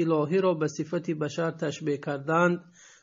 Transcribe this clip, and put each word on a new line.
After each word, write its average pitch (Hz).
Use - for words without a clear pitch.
илоҳиро 165
ба 156
сифати 156
башар 151
ташбеҳ 151
карданд 160